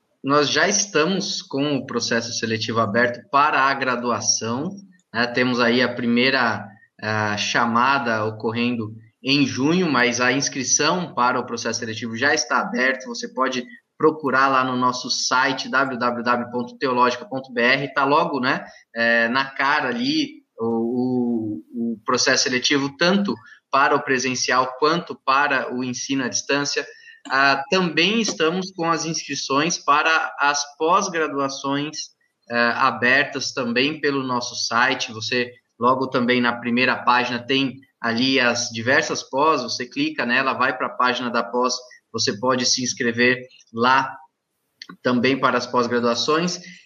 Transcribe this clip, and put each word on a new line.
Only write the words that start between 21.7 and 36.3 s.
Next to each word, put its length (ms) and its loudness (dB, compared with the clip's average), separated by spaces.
o 100 -16
processo 400 2
seletivo, 520 0
tanto 380 2
para 240 4
o 80 0
presencial 760 0
quanto 360 0
para 500 0
o 100 -2
ensino 400 -4
à 40 -2
distância. 580 -2
Ah, 420 2
também 500 2
estamos 500 -2
com 180 -4
as 160 -2
inscrições 720 -2
para 640 2
as 260 0
pós-graduações, 1300 -2
eh, 280 2
abertas 760 2
também 480 -2
pelo 220 0
nosso 320 -4
site. 580 -2
Você, 400 -4
logo 300 2
também 340 2